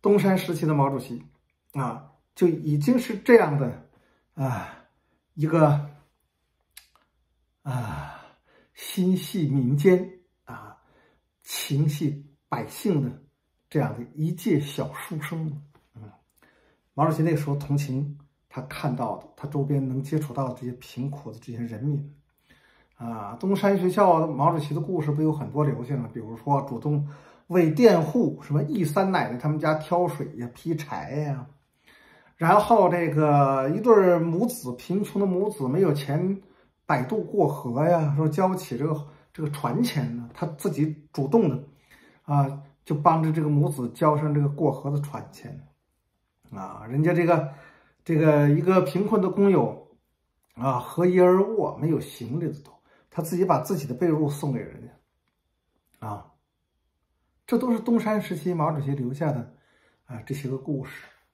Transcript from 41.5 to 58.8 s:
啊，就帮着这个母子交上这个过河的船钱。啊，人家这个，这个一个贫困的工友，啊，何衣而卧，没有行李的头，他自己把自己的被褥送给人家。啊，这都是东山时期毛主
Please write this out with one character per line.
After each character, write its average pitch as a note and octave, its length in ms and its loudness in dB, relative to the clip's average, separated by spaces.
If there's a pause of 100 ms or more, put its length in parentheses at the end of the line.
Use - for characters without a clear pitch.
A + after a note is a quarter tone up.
啊， C#3+ 400 0 (220)
就 D#3 100 -2
帮 D#3+ 260 4
着 D#3 120 0
这 D#3+ 100 0
个 D3+ 60 0
母 D3+ 200 4
子 B2 220 -6
交 D3+ 260 2
上 D3+ 160 -2
这 D3 80 2
个 C#3+ 80 0
过 C#3+ 220 0
河 - 220 -6
的 C#3+ 80 0
船 - 320 -10
钱。 - 340 -16 (880)
啊， G2 340 -14
人 C3+ 160 -2
家 E3+ 100 4
这 E3 140 2
个， E3 260 2 (520)
这 E3 100 -2
个 D3+ 360 6
一 D#3 100 4
个 F#3 220 4
贫 F#3+ 260 -2
困 G#3 120 2
的 F#3 80 0
工 G3+ 220 4
友， A#2+ 460 0 (580)
啊， B2+ 240 -2
何 - 260 -2
衣 F#3 140 4
而 F3+ 240 8 (140)
卧， D#3+ 220 -2
没 C#3+ 100 -2
有 D3+ 120 0
行 - 380 -8
李 D3+ 80 -4
的 - 160 -8
头， - 100 -20 (380)
他 E3 120 -6
自 F3 140 -4
己 F3+ 80 4
把 E3 160 4
自 F#3 160 -4
己 C#3+ 100 -6
的 A#2+ 80 -6
被 F3 160 0
褥 D3+ 180 2
送 C#3+ 240 -4
给 A2+ 60 -4
人 - 280 -14
家。 - 1200 -20
啊， - 260 -14 (1120)
这 A#3+ 100 0
都 B3 160 0
是 A3+ 80 0
东 A#3 180 0
山 G#3+ 220 -2
时 F3+ 160 -8
期 F3 160 -4
毛 D#3+ 180 0
主 D3 100 -4